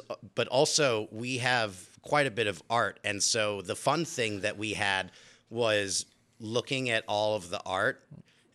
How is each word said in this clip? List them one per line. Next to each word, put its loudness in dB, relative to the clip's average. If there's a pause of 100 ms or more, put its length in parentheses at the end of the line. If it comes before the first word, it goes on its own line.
(340)
but 0
also 4
we -6
have 2 (240)
quite 2
a -2
bit 0
of -4
art. 2
And -2
so 0
the -4
fun 0
thing -4
that -2
we -4
had 0 (380)
was 2 (340)
looking -2
at 0
all 0
of -6
the -6
art -2 (520)